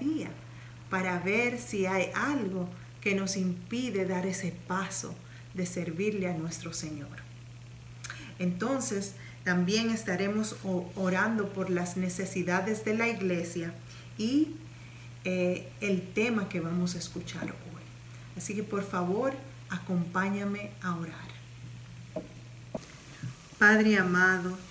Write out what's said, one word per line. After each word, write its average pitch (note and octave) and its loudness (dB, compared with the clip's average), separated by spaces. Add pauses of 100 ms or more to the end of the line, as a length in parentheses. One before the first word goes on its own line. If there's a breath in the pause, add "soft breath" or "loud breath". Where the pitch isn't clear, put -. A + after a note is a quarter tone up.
día, C4 0 (580 loud breath)
para F#3 2
ver A#3 2
si G3 0
hay F#3 4
algo G3+ 0 (320 loud breath)
que G3+ 2
nos G3 2
impide F#3+ 0
dar F3+ 0
ese F3+ 0 (160)
paso F#3 -2 (380 loud breath)
de F3+ 0
servirle F3+ 0
a F3+ 2
nuestro D#3+ -4
Señor. D3+ -6 (1200 loud breath)
Entonces, G3 0 (320 loud breath)
también F#3+ 4
estaremos G#3 0
o-, F3+ 0
orando G3 4
por F#3 -2
las F3+ 0
necesidades F#3 0
de G#3+ 4
la A#3 2
iglesia F3 0 (420 loud breath)
y, C4+ 4 (720 loud breath)
eh, F3+ 2 (140)
el G3 4
tema G#3+ 2
que F3+ -2
vamos F3 2
a F3 -4
escuchar - -6
hoy. - -10 (560 loud breath)
Así G3 -4
que, G#3 0
por G3+ 0
favor, G3 2 (340)
acompáñame G3 0 (100)
a F3+ -2
orar. E3 -8 (2250 loud breath)
Padre G#3+ 10
amado, F#3 6 (120)